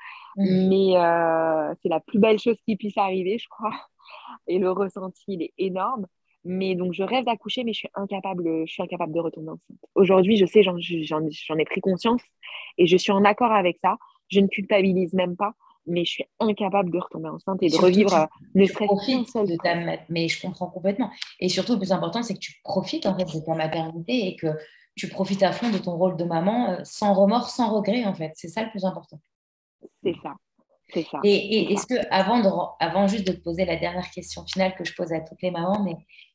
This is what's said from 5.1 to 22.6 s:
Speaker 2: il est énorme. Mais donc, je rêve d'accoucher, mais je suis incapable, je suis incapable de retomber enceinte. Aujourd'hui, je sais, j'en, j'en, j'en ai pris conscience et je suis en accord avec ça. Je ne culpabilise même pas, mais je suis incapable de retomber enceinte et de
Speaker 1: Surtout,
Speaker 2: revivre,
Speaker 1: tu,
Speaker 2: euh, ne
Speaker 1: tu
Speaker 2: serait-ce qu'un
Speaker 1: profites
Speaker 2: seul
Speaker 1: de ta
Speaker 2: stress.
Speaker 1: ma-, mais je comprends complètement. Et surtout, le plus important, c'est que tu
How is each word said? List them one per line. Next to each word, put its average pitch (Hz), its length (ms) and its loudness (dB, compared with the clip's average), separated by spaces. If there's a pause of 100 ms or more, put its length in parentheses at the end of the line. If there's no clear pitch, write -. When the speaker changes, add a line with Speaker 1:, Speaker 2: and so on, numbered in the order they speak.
Speaker 2:
il 185 140 -6
est 143 160 -6
énorme. 190 500 -2 (360)
Mais 185 300 -2
donc, 180 200 -2
je 190 100 -4
rêve 240 220 0
d'accoucher, 233 380 -4
mais 226 80 -2
je 208 60 -6
suis - 160 -12
incapable, 180 720 -4
je - 80 -12
suis - 80 -6
incapable 175 320 -6
de 170 60 0
retomber 160 300 -6
enceinte. - 300 -18 (140)
Aujourd'hui, 190 440 6
je 185 100 6
sais, 208 160 6
j'en, 185 160 2
j'en, 160 400 -4 (100)
j'en 156 300 -6
ai 151 60 2
pris - 160 -4
conscience 226 420 0 (560)
et 175 80 8
je 180 100 6
suis - 140 2
en 196 140 4
accord 214 260 4
avec 180 320 2
ça. 196 140 2 (300)
Je 190 120 2
ne 196 80 6
culpabilise 190 680 0
même 180 220 0
pas, 202 180 -4 (320)
mais 170 180 -2
je 170 60 -2
suis - 160 -6 (140)
incapable 202 500 0
de 165 80 -2
retomber 160 320 -8
enceinte 185 320 -4
et 180 60 4
de 151 60 4
Speaker 1:
Surtout, 165 120 6
Speaker 2:
revivre, 196 240 6
Speaker 1:
tu, 190 60 4
Speaker 2:
euh, 156 100 6 (300)
ne 196 100 8
Speaker 1:
tu - 80 -2
Speaker 2:
serait-ce - 60 -10
qu'un 214 80 0
Speaker 1:
profites 214 420 0
Speaker 2:
seul 214 180 -2
Speaker 1:
de 170 100 -2
ta 170 120 -2
Speaker 2:
stress. 170 160 -2
Speaker 1:
ma-, 165 240 -6
mais 165 200 -2
je - 120 -6
comprends 185 240 -8
complètement. 196 460 -4 (280)
Et 180 80 -2
surtout, 185 260 0
le 226 40 2
plus 190 140 -4
important, 175 320 -2
c'est 240 100 -6
que - 60 -8
tu - 140 -14 (100)